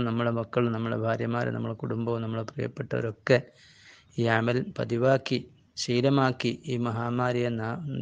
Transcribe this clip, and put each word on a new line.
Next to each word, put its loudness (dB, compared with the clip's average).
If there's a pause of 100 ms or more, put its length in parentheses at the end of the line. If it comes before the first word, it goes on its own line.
നമ്മുടെ 0
മക്കളും 0
നമ്മുടെ -2
ഭാര്യമാരും -2
നമ്മുടെ -4
കുടുംബവും -2
നമ്മുടെ -4
പ്രിയപ്പെട്ടവരൊക്കെ 0 (800)
ഈ 0
അമൽ 4 (140)
പതിവാക്കി 2 (380)
ശീലമാക്കി 2 (140)
ഈ -2
മഹാമാരി 0
എന്ന -2 (380)